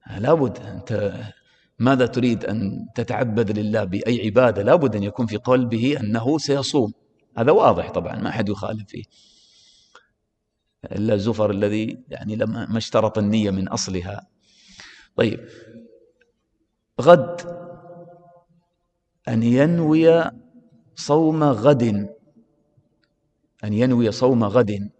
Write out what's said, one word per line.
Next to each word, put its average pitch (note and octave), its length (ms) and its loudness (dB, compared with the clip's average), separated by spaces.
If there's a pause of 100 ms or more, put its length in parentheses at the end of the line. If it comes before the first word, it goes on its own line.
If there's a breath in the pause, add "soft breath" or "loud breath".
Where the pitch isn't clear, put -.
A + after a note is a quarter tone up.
(180)
لا B2 160 2
بد، D3 240 0
أنت G2+ 560 -6 (680)
ماذا B2+ 260 4
تريد A#2 400 -2
أن G#2+ 400 -6 (100)
تتعبد G#2+ 640 -2
لله G#2+ 240 -2
بأي G#2 420 -2
عبادة؟ G#2+ 380 2
لا B2 120 4
بد C3+ 200 0
أن G2+ 80 -2
يكون G#2 220 -4
في G#2 120 -6
قلبه B2 640 0
أنه A2+ 380 -2
سيصوم، C#3 560 -2 (440)
هذا A#2 140 2
واضح B2 400 4
طبعًا، E2+ 240 -4
ما G2 140 -6
أحد G2+ 200 -4
يخالف G#2 380 -8
فيه - 160 -14 (1800 soft breath)
إلا G#2+ 280 -2
الزفر G#2 380 0
الذي G#2 580 -2
يعني G#2 260 -10
لما، A2+ 340 -4
ما A2+ 80 -2
اشترط A2 400 0
النية G#2 340 0
من F#2+ 160 -2
أصلها. F#2+ 600 -8 (880 loud breath)
طيب، - 320 -2 (1500 loud breath)
غد، E3 400 6 (1900)
أن A2+ 160 -2
ينوي D#3+ 880 4 (640)
صوم D#3 480 2
غد، C3 400 4 (1800)
أن G#2 100 -4
ينوي A#2+ 380 2
صوم A#2+ 320 2
غد. G#2 460 0 (100)